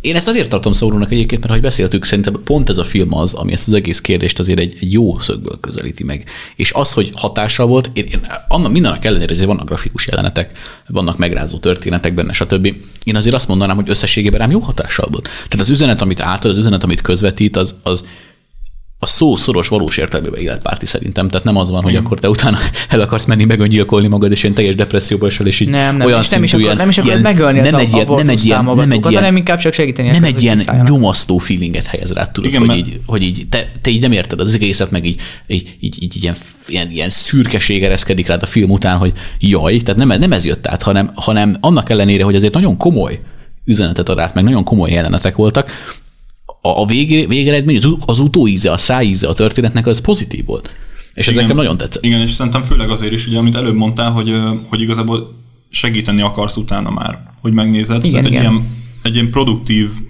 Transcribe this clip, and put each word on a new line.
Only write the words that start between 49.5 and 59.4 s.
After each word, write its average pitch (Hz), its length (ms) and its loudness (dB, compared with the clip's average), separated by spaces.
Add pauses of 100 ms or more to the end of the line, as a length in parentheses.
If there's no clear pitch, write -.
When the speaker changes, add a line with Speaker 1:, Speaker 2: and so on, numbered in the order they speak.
Speaker 1:
az 117 140 0
pozitív - 440 -2
volt. - 300 -8 (380)
És - 140 -2
ez 113 60 0
Speaker 3:
Igen. 120 100 2
Speaker 1:
nekem 113 140 2
nagyon 92 200 0
tetszett. - 260 -6
Speaker 3:
Igen, 117 180 2
és 117 100 0
szerintem 131 320 -2
főleg 120 260 4
azért 107 220 -2
is, 117 160 -4
ugye, 113 100 0
amit 117 180 2
előbb 120 200 0
mondtál, 113 360 0
hogy, 110 180 0
ö, 110 200 0 (200)
hogy 113 120 -2
igazából 113 540 -4 (340)
segíteni 107 520 -2
akarsz 104 360 -2
utána 101 320 -4
már, - 300 -8 (220)
hogy 113 120 0
megnézed. 110 520 0
Speaker 2:
Igen, 170 40 2
Speaker 3:
Tehát 127 160 2
egy 131 60 2
Speaker 2:
igen. 123 100 2
Speaker 3:
ilyen, 113 260 2 (360)
egy 117 120 -2
ilyen 117 140 0
produktív 110 600 0 (200)